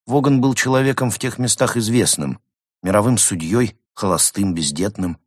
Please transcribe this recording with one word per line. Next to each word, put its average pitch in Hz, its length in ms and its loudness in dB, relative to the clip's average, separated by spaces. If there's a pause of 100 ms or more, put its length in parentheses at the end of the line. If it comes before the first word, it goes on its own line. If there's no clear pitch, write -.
Воган 135 340 2
был 131 140 2
человеком 131 560 0
в - 80 -6
тех 127 200 -6
местах 123 380 0
известным, 104 640 0 (420)
мировым 104 360 2
судьей, 95 580 -2 (160)
холостым, 95 600 -2
бездетным. 82 720 -4